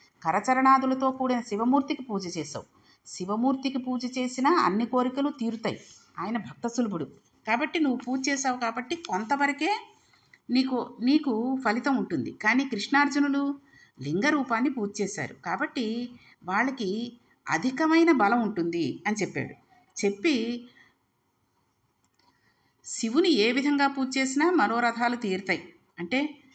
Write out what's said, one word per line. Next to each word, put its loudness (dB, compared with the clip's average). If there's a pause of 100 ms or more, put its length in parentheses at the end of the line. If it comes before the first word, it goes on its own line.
(240)
కరచరణాదులతో 4
కూడిన -2
శివమూర్తికి 0
పూజ -6
చేసావు. -10 (240)
శివమూర్తికి -2
పూజ -6
చేసినా 0
అన్ని 2
కోరికలు 0
తీరుతాయి, -4 (400)
ఆయన -4
భక్త -8
సులభుడు. -2 (420)
కాబట్టి 0
నువ్వు 2
పూజ -2
చేసావు -2
కాబట్టి -4
కొంతవరకే -2 (680)
నీకు, 0
నీకు 2
ఫలితం 2
ఉంటుంది. -2
కానీ 0
కృష్ణార్జునులు 2 (460)
లింగ 0
రూపాన్ని 2
పూజ -4
చేశారు -6
కాబట్టి -4 (320)
వాళ్ళకి -2 (320)
అధికమైన 4
బలం 4
ఉంటుంది" -2
అని 0
చెప్పాడు. -6 (520)
చెప్పి, 0 (2250)
"శివుని 2
ఏ 6
విధంగా 2
పూజ -2
చేసినా 2
మనోరథాలు 2
తీరుతాయి, -4 (260)
అంటే -2 (180)